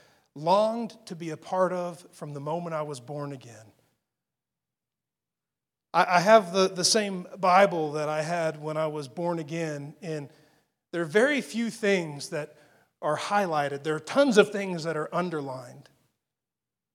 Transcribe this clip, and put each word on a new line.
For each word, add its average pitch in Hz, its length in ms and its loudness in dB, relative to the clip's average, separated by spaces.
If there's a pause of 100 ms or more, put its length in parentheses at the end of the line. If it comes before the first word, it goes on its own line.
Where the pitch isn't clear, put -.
(360)
longed 214 580 0 (120)
to 180 100 -12
be 165 140 -10
a 151 60 -8
part 185 360 0
of 175 400 -6
from 151 200 -12
the 143 80 -10
moment 165 340 -4
I 156 80 -2
was 147 180 -8
born 143 320 -8
again. 113 400 -18 (2250)
I, 175 160 4
I 180 120 6
have 196 320 6
the, 190 160 4
the 175 160 -4
same 196 420 0 (120)
Bible 180 540 4
that 151 160 -4
I 156 140 -2
had 160 400 -2
when 151 140 -6
I 156 100 0
was 151 220 -6
born 170 320 -4
again, 151 600 -8
and 151 280 -8 (640)
there 170 100 -2
are 170 40 -2
very 240 340 4
few 226 280 -4
things 170 600 -2
that 151 260 -8 (480)
are 151 140 0
highlighted. 151 680 0
There 151 140 -2
are 151 40 -6
tons 254 380 4
of 202 140 6
things 185 320 -4
that 160 120 -4
are 151 160 -4
underlined. 139 760 -6 (1080)